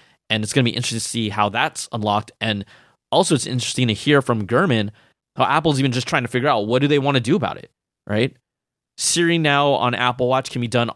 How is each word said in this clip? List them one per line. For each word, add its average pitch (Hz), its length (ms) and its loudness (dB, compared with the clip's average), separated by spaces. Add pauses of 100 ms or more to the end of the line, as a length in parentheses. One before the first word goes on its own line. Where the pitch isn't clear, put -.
(280)
And 110 160 -2
it's - 80 -6
gonna 131 120 4
be 117 120 0
interesting 117 220 -4
to - 100 -6
see 110 220 -4
how 104 180 0
that's 123 440 -4
unlocked. 107 460 -2
And 104 280 -4 (440)
also, 170 240 2
it's 127 120 0
interesting 123 420 -2
to 107 60 2
hear 143 260 2
from 110 260 -2
Gurman 117 440 0 (460)
how - 80 0
Apple's 151 340 2
even 135 140 2
just 123 160 -4
trying 143 140 0
to 120 60 -4
figure 131 220 -2
out 107 160 0
what 127 160 2
do 143 60 4
they 147 100 6
wanna 135 220 0
do 117 140 0
about 131 220 -2
it, - 140 -18 (360)
right? 113 300 -2 (600)
Siri 170 400 2
now 143 300 2
on 123 260 0
Apple 123 340 0
Watch 131 220 0
can 123 100 -6
be 120 80 -4
done 117 280 0